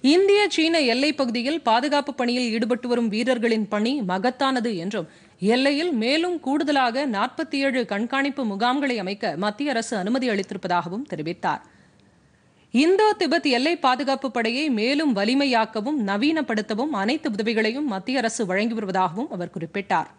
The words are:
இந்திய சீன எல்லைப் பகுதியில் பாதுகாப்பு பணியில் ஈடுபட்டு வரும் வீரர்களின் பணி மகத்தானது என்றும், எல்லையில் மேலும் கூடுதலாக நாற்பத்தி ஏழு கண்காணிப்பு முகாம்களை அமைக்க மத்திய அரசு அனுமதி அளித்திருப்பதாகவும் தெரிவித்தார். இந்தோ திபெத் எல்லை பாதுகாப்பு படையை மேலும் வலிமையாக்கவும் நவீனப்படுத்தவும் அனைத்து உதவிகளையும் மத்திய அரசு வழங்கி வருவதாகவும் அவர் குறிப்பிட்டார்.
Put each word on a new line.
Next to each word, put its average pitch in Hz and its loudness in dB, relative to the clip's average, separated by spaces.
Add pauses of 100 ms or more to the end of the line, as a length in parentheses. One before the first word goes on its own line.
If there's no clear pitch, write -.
இந்திய 392 6
சீன 330 2
எல்லைப் 262 2
பகுதியில் 247 -2
பாதுகாப்பு 269 2
பணியில் 240 0
ஈடுபட்டு 233 -2
வரும் 240 2
வீரர்களின் 220 0
பணி 233 0
மகத்தானது 240 0
என்றும், 175 -6 (320)
எல்லையில் 277 2
மேலும் 302 0
கூடுதலாக 277 0
நாற்பத்தி 247 -2
ஏழு 269 0
கண்காணிப்பு 269 -2
முகாம்களை 247 0
அமைக்க 196 -4
மத்திய 208 -2
அரசு 233 -2
அனுமதி 240 -2
அளித்திருப்பதாகவும் 190 -2
தெரிவித்தார். 160 -4 (1120)
இந்தோ 381 4
திபெத் 339 0
எல்லை 285 2
பாதுகாப்பு 262 0
படையை 240 -2
மேலும் 254 2
வலிமையாக்கவும் 240 0
நவீனப்படுத்தவும் 226 0
அனைத்து 240 -2
உதவிகளையும் 220 -2
மத்திய 240 -4
அரசு 226 -2
வழங்கி 208 0
வருவதாகவும் 190 -2
அவர் 175 -8
குறிப்பிட்டார். 170 -2 (120)